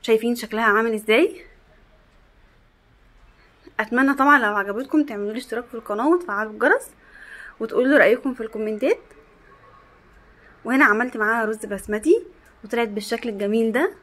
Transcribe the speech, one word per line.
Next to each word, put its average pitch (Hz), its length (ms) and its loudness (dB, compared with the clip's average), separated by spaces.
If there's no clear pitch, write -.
شايفين 226 340 0
شكلها 220 280 -4
عامل 220 300 2
ازاي؟ 220 520 0
اتمنى 254 340 0
طبعًا 277 260 4
لو 208 160 0
عجبتكم 226 480 0
تعملوا 208 280 -6
لي 220 60 -6
اشتراك 240 280 -8
في - 80 -20
القناة 226 340 -4
وتفعلوا 220 440 0
الجرس 269 360 0
وتقولوا 247 300 0
لي 285 80 6
رأيكم 240 360 4
في 233 80 -12
الكومنتات. 220 580 -4
وهنا 262 200 4
عملت 233 320 0
معاها 220 280 0
رز 214 200 -6
بسمتي 214 600 0
وطلعت 233 240 -2
بالشكل 214 420 -6
الجميل 214 420 -2
ده 311 320 -2